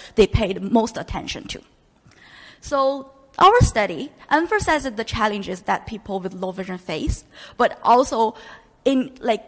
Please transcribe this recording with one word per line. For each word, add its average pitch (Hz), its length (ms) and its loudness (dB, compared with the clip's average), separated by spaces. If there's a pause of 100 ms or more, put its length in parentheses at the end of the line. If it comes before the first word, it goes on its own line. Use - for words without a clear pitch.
(140)
they 202 140 6
paid 190 340 -2
most 220 340 0
attention - 520 -10
to. - 140 -14 (1000)
So 269 500 -2 (280)
our 480 220 8
study 208 500 0 (180)
emphasizes 311 640 0
the 214 100 -6
challenges 208 600 -4
that 190 240 -4
people 202 320 -8
with 185 160 -8
low 185 160 -6
vision 185 260 -10
face, 175 460 -6 (340)
but - 240 0
also 233 540 2 (500)
in, 262 360 0
like, 220 260 -2